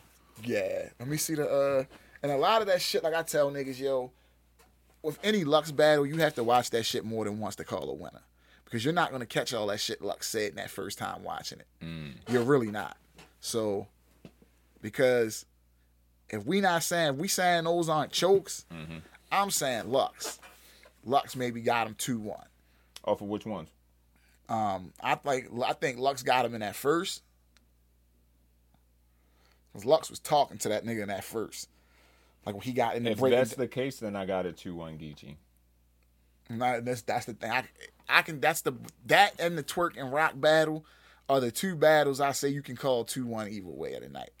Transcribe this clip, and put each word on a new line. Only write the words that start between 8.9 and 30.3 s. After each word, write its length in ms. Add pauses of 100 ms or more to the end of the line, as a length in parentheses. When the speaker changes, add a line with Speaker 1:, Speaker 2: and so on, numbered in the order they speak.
Speaker 1:
not 180
gonna 140
catch 280
all 140
that 120
shit 240
Lux 240
said 240
in 60
that 120
first 300
time 240
watching 380
it. 60 (140)
Speaker 2:
Mm. 300 (180)
Speaker 1:
You're 140
really 260
not. 280 (420)
So, 480 (920)
because 640 (840)
if 160
we 160
not 220
saying, 320
if 40
we 80
saying 360
those 260
aren't 220
chokes, 600
Speaker 2:
Mm-hmm. 260 (340)
Speaker 1:
I'm 200
saying 400
Lux. 480 (680)
Lux 300
maybe 260
got 260
him 80
two 240
one. 280 (560)
Speaker 2:
Off 180
of 60
which 180
ones? 240 (760)
Speaker 1:
Um, 440 (100)
I 140
think, 320 (180)
I 80
think 260
Lux 240
got 220
him 100
in 60
that 140
first. 460 (2500)
'Cause 120
Lux 240
was 100
talking 400